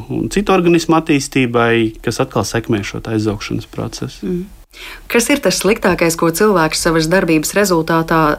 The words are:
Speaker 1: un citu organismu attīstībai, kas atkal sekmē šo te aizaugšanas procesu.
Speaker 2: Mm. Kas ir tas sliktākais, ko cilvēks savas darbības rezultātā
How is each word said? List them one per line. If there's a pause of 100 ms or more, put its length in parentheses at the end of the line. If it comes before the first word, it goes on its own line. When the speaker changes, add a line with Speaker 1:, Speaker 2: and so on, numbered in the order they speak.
Speaker 1:
un
citu
organismu
attīstībai,
kas
atkal
sekmē
šo
te
aizaugšanas
procesu.
Speaker 2:
Mm. (600)
Kas
ir
tas
sliktākais,
ko
cilvēks
savas
darbības
rezultātā (180)